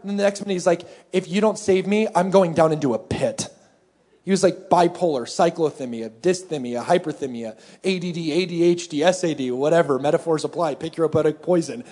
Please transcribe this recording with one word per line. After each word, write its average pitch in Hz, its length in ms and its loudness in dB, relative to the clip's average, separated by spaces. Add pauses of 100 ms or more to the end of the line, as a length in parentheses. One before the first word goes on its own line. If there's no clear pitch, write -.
And 196 80 -10
then 202 80 -4
the 202 60 0
next 202 160 0
minute 202 120 -6
he's 175 140 -2
like, 170 180 2 (280)
"If 185 140 0
you 185 140 0
don't 208 180 2
save 190 280 2
me, 214 280 2
I'm 180 160 2
going 180 220 4
down 160 200 4
into 147 200 0
a 110 60 0
pit." - 500 -4 (760)
He 180 60 -6
was, 190 120 2
like, - 280 0
bipolar, 170 560 2
cyclothymia, 143 840 -2
dysthymia, 131 720 -4
hyperthymia, 131 760 -4 (260)
A 185 140 0
D 175 120 -6
D, 160 220 -4
A 180 140 0
D 170 160 -2
H 175 260 2
D, 147 160 -2
S 180 180 2
A 160 120 0
D, 127 160 -4
whatever, 143 480 2
metaphors 151 460 0
apply, 151 320 -4
pick 160 200 -10
your 165 140 0
poetic 156 320 0
poison. 139 500 -2